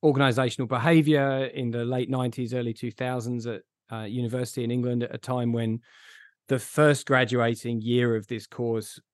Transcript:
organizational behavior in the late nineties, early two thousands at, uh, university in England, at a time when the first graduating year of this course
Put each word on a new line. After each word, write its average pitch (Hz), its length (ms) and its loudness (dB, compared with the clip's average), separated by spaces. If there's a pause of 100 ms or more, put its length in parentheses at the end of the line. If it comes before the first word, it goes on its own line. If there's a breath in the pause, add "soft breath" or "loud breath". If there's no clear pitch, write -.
organizational 131 640 2
behavior 139 760 4
in 123 260 -4
the 120 140 -4
late 127 240 -2
nineties, 127 440 -2
early 120 200 -2
two 120 180 -8
thousands 123 560 -6
at, 113 140 -8 (280)
uh, 110 120 -8
university 120 640 -4
in 117 60 -2
England, 123 320 0
at 120 120 -8
a - 20 -8
time 120 360 -2
when 117 260 -2 (720 loud breath)
the 131 100 2
first 147 460 2
graduating 120 720 0
year 120 340 2
of 107 140 -4
this 113 180 -8
course 117 540 -6 (140)